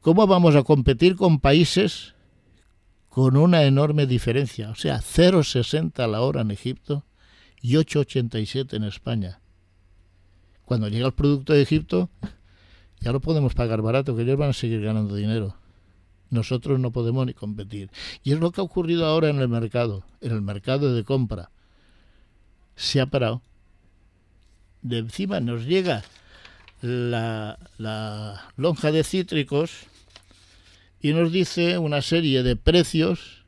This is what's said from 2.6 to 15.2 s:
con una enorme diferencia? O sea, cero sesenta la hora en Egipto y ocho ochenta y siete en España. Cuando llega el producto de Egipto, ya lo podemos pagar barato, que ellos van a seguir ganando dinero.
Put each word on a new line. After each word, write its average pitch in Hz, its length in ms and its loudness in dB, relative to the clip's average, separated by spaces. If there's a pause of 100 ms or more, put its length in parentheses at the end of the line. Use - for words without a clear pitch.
con 131 280 2
una 160 280 6
enorme 143 420 4
diferencia? 120 640 -2
O 110 40 -10
sea, 131 280 -2
cero 175 420 4
sesenta 143 640 -2
la 110 160 0
hora 135 180 0
en 107 100 -2
Egipto 131 540 -6 (560)
y 123 160 0
ocho 151 240 2
ochenta 120 400 -2
y 107 60 -4
siete 131 300 -6
en 107 80 -4
España. 101 540 -8 (1300)
Cuando 110 240 -2
llega 113 180 -2
el 131 60 0
producto 143 400 0
de 147 80 6
Egipto, 156 480 0 (920)
ya 117 120 -4
lo 135 80 -2
podemos 147 320 0
pagar 113 300 -2
barato, 127 340 0
que 117 60 -2
ellos 131 160 0
van 143 120 0
a 127 40 0
seguir 113 260 -4
ganando 107 340 -2
dinero. 104 420 -4 (720)